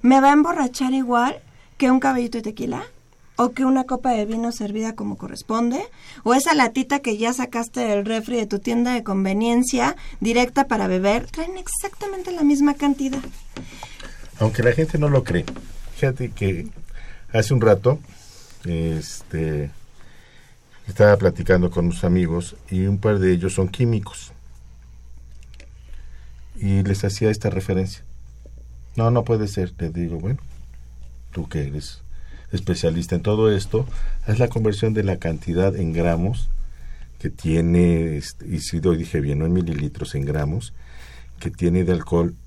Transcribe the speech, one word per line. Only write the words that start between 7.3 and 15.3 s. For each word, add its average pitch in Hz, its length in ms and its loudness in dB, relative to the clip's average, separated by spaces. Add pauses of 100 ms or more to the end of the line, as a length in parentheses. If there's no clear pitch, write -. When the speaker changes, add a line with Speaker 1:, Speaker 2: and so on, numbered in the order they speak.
Speaker 1:
sacaste 247 480 -4
del 208 240 0
refri 220 320 -2
de 220 100 0
tu 202 140 -4
tienda 240 320 0
de 240 100 0
conveniencia, 233 920 2 (240)
directa 240 480 2
para 220 180 0
beber, 196 400 2
traen 349 300 -8
exactamente 381 720 -8
la 339 120 -2
misma 294 320 6
cantidad. 277 480 0 (1160)
Speaker 2:
Aunque 110 240 2
la 120 100 6
gente 160 260 2
no 147 100 4
lo 135 160 4
cree. 170 220 0 (500)